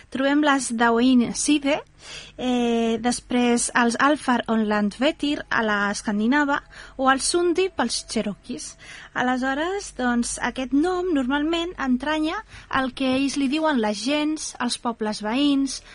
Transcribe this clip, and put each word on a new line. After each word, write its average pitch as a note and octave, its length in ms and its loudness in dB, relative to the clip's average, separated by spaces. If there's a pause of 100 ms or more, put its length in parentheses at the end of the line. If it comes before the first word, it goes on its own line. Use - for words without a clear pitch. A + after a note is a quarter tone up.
(100)
trobem C#4 340 2
les C#4 320 2
Daoine A#3 560 4
Side, D4 480 0 (560)
eh, A#3 640 0
després A#3+ 720 0
els A#3+ 240 2
Alfar C4 500 2
on A3 200 2
Landvetir B3+ 680 0 (100)
a A3+ 140 2
la G3+ 280 0
escandinava B3 720 0 (360)
o C4 120 0
els C4 140 2
Sundi F4+ 460 2
pels - 360 -4
Cherokees. G#3+ 720 -6 (380)
Aleshores, C4+ 840 -2
doncs, A#3+ 460 -2
aquest B3 320 -4
nom F4+ 400 0
normalment D4 640 0
entranya D4+ 560 0 (400)
el C4 180 0
que C4 220 -2
ells C#4 240 0
li C#4 100 0
diuen D4+ 320 0
les G#3+ 240 0
gens, D4+ 540 -2
els A#3+ 180 -2
pobles G#3+ 460 -6
veïns, C4+ 560 0 (160)